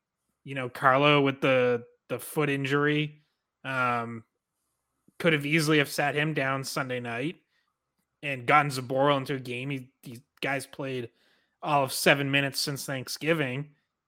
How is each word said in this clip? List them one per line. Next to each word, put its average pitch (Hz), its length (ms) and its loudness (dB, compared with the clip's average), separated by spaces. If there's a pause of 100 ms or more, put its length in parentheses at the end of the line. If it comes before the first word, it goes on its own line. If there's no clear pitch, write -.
(420)
you 139 120 -14
know, 131 140 -6
Carlo 143 520 6
with 135 200 2
the, 123 440 4 (240)
the 120 100 -6
foot 147 300 -2
injury, 143 760 0 (420)
um, 120 600 -4 (920)
could 170 140 0
have 143 140 0
easily 156 320 2
have 139 120 2
sat 143 240 -2
him 151 200 -2
down 135 300 -2
Sunday 131 340 -6
night 120 380 -6 (840)
and 131 240 -8
gotten 143 240 4
Zboril 135 480 2
into 135 160 -4
a 131 40 -4
game. 127 320 -8
He, 131 200 -10 (120)
these 120 180 -16 (200)
guys 135 260 -4
played 131 440 -8 (520)
all 147 220 2
of 131 80 -4
seven 139 380 2
minutes 139 300 0
since 139 240 -6
Thanksgiving, 143 880 -4 (380)